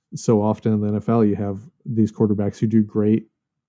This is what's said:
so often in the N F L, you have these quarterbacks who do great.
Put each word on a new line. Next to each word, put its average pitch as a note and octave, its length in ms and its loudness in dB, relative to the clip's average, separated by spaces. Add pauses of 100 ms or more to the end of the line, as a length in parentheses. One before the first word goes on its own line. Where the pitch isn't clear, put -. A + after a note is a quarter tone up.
(160)
so G#2+ 260 2
often G#2+ 300 -2
in G#2 80 0
the G#2 80 -2
N G#2+ 80 -2
F G2+ 120 -6
L, A2+ 160 2
you G2+ 120 2
have G2+ 240 -6 (240)
these A2 260 0
quarterbacks G2+ 480 -2
who A#2 80 -2
do A2 160 2
great. G#2+ 460 0 (400)